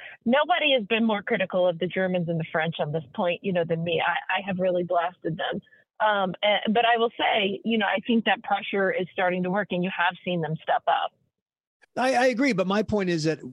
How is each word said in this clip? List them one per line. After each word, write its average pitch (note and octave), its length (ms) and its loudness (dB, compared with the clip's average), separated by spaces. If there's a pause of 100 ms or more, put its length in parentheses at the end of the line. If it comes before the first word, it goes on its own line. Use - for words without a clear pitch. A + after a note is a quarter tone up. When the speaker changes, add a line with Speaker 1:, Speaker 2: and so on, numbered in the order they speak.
(240)
Speaker 1:
Nobody D4 540 2
has G3+ 80 -4
been A3+ 180 0
more G#3 180 0
critical F#3 460 0
of E3+ 120 0
the F#3 80 0
Germans F3+ 400 -2
and E3+ 100 -2
the D#3+ 140 -4
French E3 260 -2
on D#3 140 -4
this D#3+ 120 -4 (120)
point, F3 260 -2
you G3 100 -2
know, F3 160 0
than E3 140 -2
me. E3+ 240 -2
I, F3 320 -2
I G3 80 -8
have F#3 140 -4
really F3+ 240 0
blasted E3+ 520 -2
them. F3+ 240 -6 (440)
Um, G3 380 2
eh, G#3 160 4 (100)
but A3+ 160 4
I A#3 140 4
will A#3 200 2
say, G3+ 460 0
you A3+ 140 0
know, G3+ 80 0
I F#3 200 0
think A3+ 180 2
that G3 180 2
pressure G3 500 -2
is F3+ 200 -2
starting F3+ 320 0
to F#3 60 -2
work, G3 200 -2
and F3+ 120 -2
you F#3 140 -2
have F3+ 180 0 (100)
seen F3+ 160 -2
them D#3 220 -4
step D3+ 240 0
up. - 260 0 (840)
Speaker 2:
I, B3+ 180 2
I B3 120 4
agree, B3+ 260 2
but F#3 140 0
my G3+ 160 2
point G3+ 260 0
is E3 160 0
that, D#3 140 0 (140)